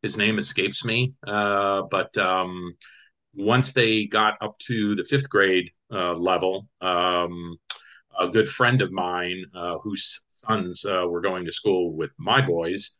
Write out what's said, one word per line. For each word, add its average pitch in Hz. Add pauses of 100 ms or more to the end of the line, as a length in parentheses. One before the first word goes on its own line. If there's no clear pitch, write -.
His 107
name 107
escapes 101
me. 123 (120)
Uh, 101
but, 95
um, 92 (580)
once 117
they 110
got 107
up 107
to 104
the 90
fifth 139
grade, 92 (200)
uh, 90
level, 92 (140)
um, 87 (640)
a 90
good 107
friend 123
of 90
mine, 90 (100)
uh, 87
whose - (100)
sons, 101
uh, 92
were 87
going 92
to 82
school 90
with 78
my 110
boys 87